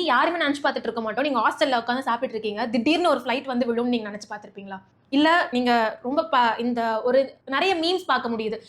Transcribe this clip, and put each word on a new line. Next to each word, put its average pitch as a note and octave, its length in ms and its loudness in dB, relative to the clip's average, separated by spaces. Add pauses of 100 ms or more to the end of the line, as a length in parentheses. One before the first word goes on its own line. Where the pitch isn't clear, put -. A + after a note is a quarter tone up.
யாருமே D#4+ 380 2
நினைச்சு C#4+ 200 0
பார்த்துட்டு C4 260 0
இருக்க A#3 120 -4
மாட்டோம். A3 240 -2
நீங்க C4+ 160 0
ஹாஸ்டல்ல C#4 400 0
உட்காந்து B3 280 -2
சாப்பிட்டு A#3 260 -2
இருக்கீங்க, A3 320 -4
திடீர்னு D4+ 420 2
ஒரு C4 120 2
ஃப்ளைட் C4 260 -4
வந்து B3 200 0
விழும்னு A#3+ 280 0
நீங்க G#3+ 140 -4
நினைச்சு G#3 220 -12
பார்த்திருப்பீங்களா? G3 480 -12 (340)
இல்ல D#4+ 380 4
நீங்க B3 220 2 (300)
ரொம்ப C#4+ 220 0
ப-, A#3+ 340 2
இந்த A3+ 460 -2
ஒரு B3 140 4 (260)
நிறைய D#4+ 300 0
மீம்ஸ் F4 320 0
பார்க்க B3 220 0
முடியுது, A3 280 -4 (120)